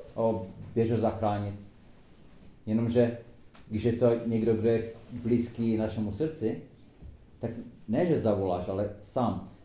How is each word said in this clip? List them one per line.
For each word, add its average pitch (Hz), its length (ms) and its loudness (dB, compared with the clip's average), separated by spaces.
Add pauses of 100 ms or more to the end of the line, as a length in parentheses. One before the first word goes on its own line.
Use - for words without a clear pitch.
(140)
o, 113 320 0 (280)
běž 113 160 2
ho 120 60 2
zachránit. 104 580 0 (1120)
Jenomže, 117 520 4 (500)
když 107 140 -2
je 120 100 4
to 120 180 4 (160)
někdo, 113 280 2
kdo 107 140 2
je 113 240 2 (200)
blízký 117 640 0
našemu 107 360 -2
srdci, 113 500 -4 (760)
tak - 120 -6 (380)
ne, 143 180 2
že 165 120 2
zavoláš, 95 500 0
ale 98 220 -2 (120)
sám. 117 460 -2 (160)